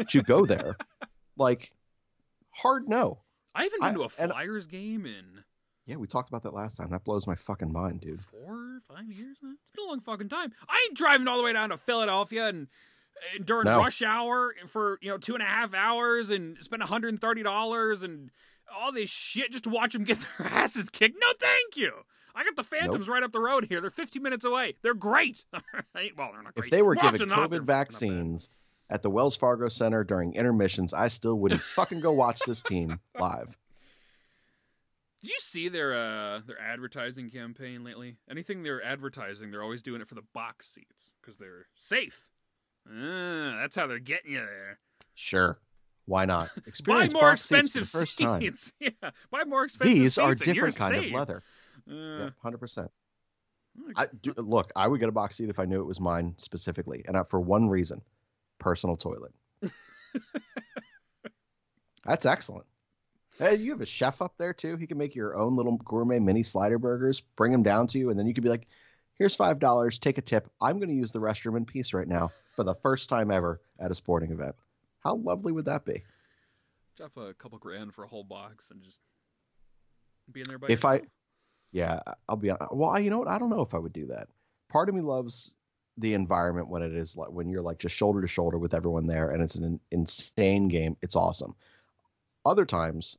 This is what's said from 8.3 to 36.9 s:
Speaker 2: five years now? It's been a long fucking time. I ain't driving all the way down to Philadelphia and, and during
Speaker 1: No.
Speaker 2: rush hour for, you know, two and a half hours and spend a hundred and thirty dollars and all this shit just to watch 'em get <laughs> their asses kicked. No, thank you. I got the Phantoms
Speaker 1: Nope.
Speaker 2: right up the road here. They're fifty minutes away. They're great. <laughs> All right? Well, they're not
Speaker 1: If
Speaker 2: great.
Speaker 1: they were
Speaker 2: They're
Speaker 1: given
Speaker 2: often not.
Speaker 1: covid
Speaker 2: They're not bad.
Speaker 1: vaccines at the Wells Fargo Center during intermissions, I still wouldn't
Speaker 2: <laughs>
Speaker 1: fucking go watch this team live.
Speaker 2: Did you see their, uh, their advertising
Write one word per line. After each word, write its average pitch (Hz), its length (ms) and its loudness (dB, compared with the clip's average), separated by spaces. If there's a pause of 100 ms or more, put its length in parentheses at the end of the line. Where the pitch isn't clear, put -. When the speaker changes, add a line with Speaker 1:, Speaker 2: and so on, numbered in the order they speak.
Speaker 2:
five 208 240 -16
years 247 300 -16
now? 269 200 -16
It's - 100 -20
been 415 140 -10
a - 20 -8
long 294 120 -6
fucking 214 300 -8
time. 311 240 -6 (160)
I 440 180 4
ain't 330 100 -6
driving 277 300 6
all 247 100 2
the 247 60 2
way 233 100 2
down 220 160 0
to 170 80 -2
Philadelphia 220 680 0
and, 165 200 -6 (680)
and 190 100 -8
during 226 200 2
Speaker 1:
No. 113 140 8
Speaker 2:
rush 247 220 2
hour 240 520 0 (140)
for, 208 340 -2
you 196 80 -8
know, 196 80 -4
two 220 160 -6
and 233 100 -2
a 202 40 -2
half 214 260 0
hours 233 560 2
and 170 320 -4
spend 226 200 -8
a 196 40 -2
hundred 220 240 -2
and 214 100 -2
thirty 226 240 0
dollars 220 600 0
and 151 260 -12 (440)
all 233 200 -4
this 220 160 -4
shit - 420 -6
just 254 140 -10
to 226 60 -2
watch 233 240 0
'em 214 100 -2
get 220 140 0 (100)
<laughs> - 80 -16
their - 100 -6
asses - 420 2
kicked. 233 300 4
No, 480 80 6 (120)
thank 480 360 2
you. 208 160 0 (440)
I 247 80 -4
got 349 120 -2
the 254 80 -4
Phantoms 302 440 -2
Speaker 1:
Nope. 233 80 -2
Speaker 2:
right 254 80 4
up 240 80 -2
the 226 80 -2
road 254 300 2
here. 175 120 -2
They're 185 80 -6
fifty - 300 -8
minutes 262 260 -4
away. 247 360 0
They're 240 120 2
great. 220 560 2
<laughs> - 40 -18
All 175 80 -10 (340)
right? 185 220 -8
Well, 131 160 -6
they're 107 100 -18
not 104 120 -20
Speaker 1:
If 113 80 -6
Speaker 2:
great. 123 80 -2
Speaker 1:
they 180 100 8
were 196 140 8
Speaker 2:
They're 247 160 8
Speaker 1:
given 220 120 2
Speaker 2:
often 196 60 -4
not. 202 80 4 (100)
Speaker 1:
covid - 40 -4
Speaker 2:
They're 170 80 -2
not 139 80 -8
bad. 139 100 4
Speaker 1:
vaccines 90 720 -2 (400)
at 104 120 -4
the 104 80 0
Wells 127 280 2
Fargo 120 320 2
Center 113 340 2
during 90 300 0
intermissions, 98 600 2
I 104 160 2
still 113 260 0
wouldn't 101 260 2
Speaker 2:
<laughs> - 140 -10
Speaker 1:
fucking 185 240 0
go 160 120 2
watch 123 360 4
this 117 140 -4
team 85 380 -2 (200)
live. 82 360 -4 (1700)
Speaker 2:
Did 233 100 -10
you 494 80 -4
see 170 280 -6
their, 156 260 -2
uh, 107 540 -4
their 123 120 -14
advertising 120 720 -10